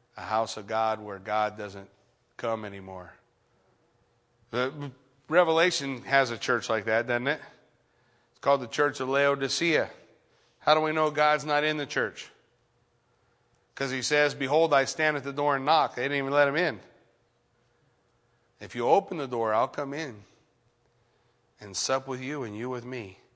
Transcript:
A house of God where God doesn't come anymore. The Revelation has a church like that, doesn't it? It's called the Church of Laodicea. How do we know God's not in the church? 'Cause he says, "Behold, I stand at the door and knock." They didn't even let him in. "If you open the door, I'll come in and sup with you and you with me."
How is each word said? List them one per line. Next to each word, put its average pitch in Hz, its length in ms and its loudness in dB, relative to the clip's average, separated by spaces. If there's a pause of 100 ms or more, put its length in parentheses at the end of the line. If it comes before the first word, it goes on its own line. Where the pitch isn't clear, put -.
(160)
A 95 60 -12
house 110 340 0
of 104 120 -12
God 110 320 0
where 101 180 -10
God 107 400 -2
doesn't 98 300 -12 (480)
come 113 280 -4
anymore. 95 480 -12 (1400)
The 135 400 -4 (360)
Revelation 160 720 2
has 135 280 2
a 113 80 -4
church 120 300 -2
like 107 160 0
that, 113 240 0
doesn't 123 180 -2
it? 151 140 -2 (880)
It's - 100 -20
called 139 200 4
the 120 80 -8
Church 143 320 0
of 127 80 -2
Laodicea. 139 840 2 (680)
How 156 140 4
do 156 60 4
we 156 120 0
know 156 180 2
God's 151 340 2
not 147 200 2
in 156 140 0
the 143 80 -6
church? 120 440 -4 (1400)
'Cause 135 160 -4
he 127 120 -4
says, 147 340 2
"Behold, 151 360 2
I 135 120 6
stand 156 320 0
at 127 80 -6
the 139 80 -6
door 143 240 0
and 135 80 -6
knock." 147 320 2
They 123 60 -4
didn't 139 160 -2
even 135 140 -2
let 143 140 6
him 139 100 0
in. 143 240 0 (1800)
"If 104 160 -14
you 120 120 0
open 185 280 4
the 143 100 -4
door, 113 260 0
I'll 117 140 4
come 139 260 -8
in 131 320 -10 (1300)
and 98 180 -16
sup 135 300 -2
with 131 140 -8
you 135 240 -6
and 104 120 -8
you 123 140 -6
with 120 140 -8
me." 117 340 -12 (180)